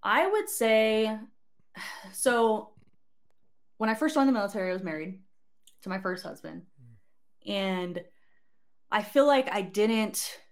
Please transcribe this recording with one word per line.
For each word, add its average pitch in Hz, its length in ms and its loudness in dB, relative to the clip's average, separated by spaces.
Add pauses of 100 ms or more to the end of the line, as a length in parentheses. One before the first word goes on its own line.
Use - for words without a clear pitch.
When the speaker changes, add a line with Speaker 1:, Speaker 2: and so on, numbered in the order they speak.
Speaker 1:
I 240 240 2
would 415 220 0
say, 220 680 2 (580)
<sighs> - 360 -16
so 226 580 2 (1080)
when 220 120 0
I 220 40 2
first 302 200 0
joined 269 140 4
the 262 40 4
military, 202 380 -2
I - 20 0
was 185 100 -4
married 170 380 -8 (640)
to - 60 -12
my 190 120 -4
first 180 240 -6
husband. - 380 -14 (200)
Speaker 2:
Mm. - 680 -20
Speaker 1:
And 185 480 -4 (920)
I 214 120 0
feel 277 240 4
like 269 260 4
I 202 100 -2
didn't 214 760 -2 (140)